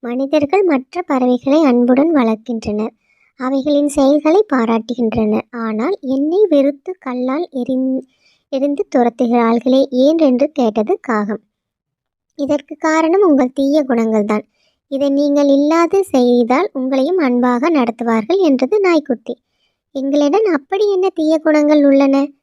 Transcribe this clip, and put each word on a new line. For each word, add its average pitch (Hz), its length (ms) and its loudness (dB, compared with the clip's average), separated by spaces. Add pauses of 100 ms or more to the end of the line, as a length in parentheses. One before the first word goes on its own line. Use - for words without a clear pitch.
"மனிதர்கள் 285 600 -2
மற்ற 320 380 -2
பறவைகளை 269 600 0
அன்புடன் 254 520 2
வளர்க்கின்றனர். 220 760 -4 (460)
அவைகளின் 277 480 -2
செயல்களை 302 520 2 (140)
பாராட்டுகின்றனர். 226 1000 -2
ஆனால் 226 500 -4
என்னை 285 380 -2 (100)
வெறுத்து 285 500 0
கல்லால் 254 520 -6
எறிந்-, 262 540 -4 (460)
எறிந்து 285 320 -2 (120)
துரத்துகிறார்களே, 240 960 0
ஏன்?" 269 280 2
என்று 277 300 2
கேட்டது 233 540 -2
காகம். 208 400 -4 (1000)
"இதற்கு 285 360 -4
காரணம் 320 540 0
உங்கள் 254 240 2
தீய 277 300 0
குணங்கள்தான். 220 600 -2 (420)
இதை 277 220 -2
நீங்கள் 285 380 0
இல்லாது 320 560 2
செய்தால் 247 680 0
உங்களையும் 269 540 -2
அன்பாக 247 420 0
நடத்துவார்கள்" 233 680 -2
என்றது 302 420 0
நாய்க்குட்டி. 302 560 -2 (600)
"எங்களிடம் 294 580 0
அப்படி 392 380 -2
என்ன 381 220 0
தீய 311 240 0
குணங்கள் 302 480 2
உள்ளன? 277 300 4 (280)